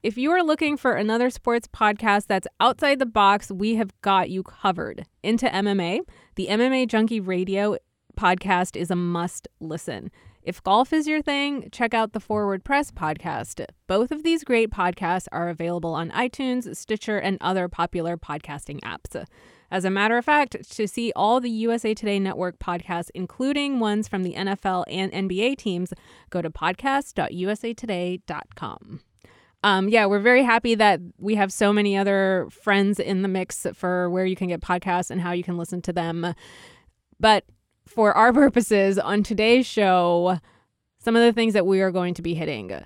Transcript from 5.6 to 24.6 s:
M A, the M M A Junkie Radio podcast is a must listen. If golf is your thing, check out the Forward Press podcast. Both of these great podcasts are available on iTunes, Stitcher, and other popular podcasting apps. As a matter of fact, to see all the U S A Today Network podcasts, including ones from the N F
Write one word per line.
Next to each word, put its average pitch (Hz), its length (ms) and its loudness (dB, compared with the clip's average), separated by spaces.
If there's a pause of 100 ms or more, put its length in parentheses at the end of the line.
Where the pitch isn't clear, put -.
M 196 100 2
A, 180 220 -2 (340)
the 190 140 -6
M 214 120 0
M 262 120 2
A 254 140 0
Junkie 220 340 0
Radio 190 560 -2 (420)
podcast 185 560 0
is 170 160 -6
a 180 60 0
must 175 500 -4 (140)
listen. 151 500 -10 (320)
If - 200 -10
golf 214 300 2
is 311 160 0
your 311 140 -2
thing, 285 500 -4
check 233 220 -2
out 220 180 0
the 214 80 -6
Forward 202 440 -4
Press 277 260 0
podcast. 156 760 -6 (220)
Both 220 240 0
of 302 140 -8
these 330 200 0
great 226 260 2
podcasts 180 600 -2
are 170 160 -4
available 165 460 -6
on 165 160 -6
iTunes, 247 680 -4
Stitcher, 214 400 -6
and 196 240 -2
other 185 260 -2
popular 170 520 -4
podcasting 147 640 -12
apps. - 440 -12 (460)
As 185 160 -2
a 185 40 2
matter 214 280 2
of 240 80 -4
fact, 294 500 0
to 214 100 -2
see 233 300 -4
all 226 240 2
the 247 80 -4
U 226 240 -2
S 233 140 -2
A 214 80 0
Today 202 240 -2
Network 185 400 -4
podcasts, 175 560 -6
including 269 680 -2
ones 208 260 0
from 190 160 -4
the 180 120 -4
N 196 120 -6
F 196 200 -4